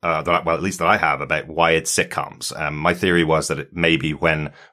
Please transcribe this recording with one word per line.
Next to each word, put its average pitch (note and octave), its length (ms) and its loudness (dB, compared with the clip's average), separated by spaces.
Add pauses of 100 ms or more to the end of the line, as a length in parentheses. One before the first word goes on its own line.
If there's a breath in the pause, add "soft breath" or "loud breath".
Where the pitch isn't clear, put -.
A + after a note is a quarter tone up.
uh, D#2+ 220 -2
that, E2+ 220 2
well, E2 100 0
at D2+ 80 -4
least F#2+ 160 -4
that E2 80 0
I G#2 100 4
have D2 240 0
about D2 260 -4
why E2 240 2
it's D#2+ 240 0
sitcoms. - 640 -6
Um, D2+ 180 -4
my E2+ 180 0
theory F2 280 4
was D#2 260 0
that C#2+ 100 -4
it C#2+ 140 -12
maybe E2 420 2
when D#2 380 0 (200 loud breath)